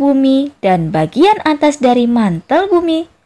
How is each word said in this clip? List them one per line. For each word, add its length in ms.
bumi 560
dan 320
bagian 560
atas 320
dari 320
mantel 560
bumi 400